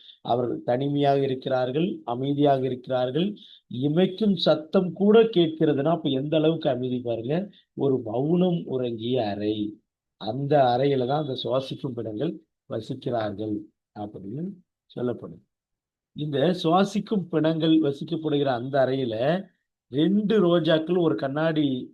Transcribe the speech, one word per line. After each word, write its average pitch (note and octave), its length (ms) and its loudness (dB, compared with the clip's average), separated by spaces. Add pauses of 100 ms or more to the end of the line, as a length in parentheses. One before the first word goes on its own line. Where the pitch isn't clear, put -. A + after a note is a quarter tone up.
(220)
அவர்கள் A#2 420 -2
தனிமையாக C#3 560 2
இருக்கிறார்கள், C3 840 -2
அமைதியாக C#3 640 2
இருக்கிறார்கள், B2+ 680 -2 (380)
இமைக்கும் F3+ 640 0
சத்தம் E3+ 580 0
கூட G#3+ 300 6
கேட்கிறதுனா, D#3+ 600 2
அப்ப E3 260 0
எந்த D3 280 0
அளவுக்கு D#3 320 2
அமைதி B2 300 -2
பாருங்க. B2 500 -4 (240)
ஒரு C3+ 240 0
மௌனம் D#3+ 680 0
உறங்கிய A#2+ 640 -2
அறை. G#2 500 -4 (380)
அந்த C3+ 460 0
அறையில B2+ 440 2
தான் D3 180 -2
அந்த C3 180 -6
சுவாசிக்கும் C3 500 -4
பிணங்கள் A2+ 480 -6 (280)
வசிக்கிறார்கள் A2 880 -6 (420)
அப்படின்னு B2 500 -10 (460)
சொல்லப்படுது. A#2+ 500 -6 (680)
இந்த D3+ 520 0
சுவாசிக்கும் G3 680 2
பிணங்கள் D#3+ 500 2
வசிக்கப்படுகிற D3+ 640 -2
அந்த C3 400 0
அறையில C3 580 0 (460)
ரெண்டு F#3+ 580 2
ரோஜாக்கள் E3 500 2
ஒரு D#3+ 180 2
கண்ணாடி D3 800 -2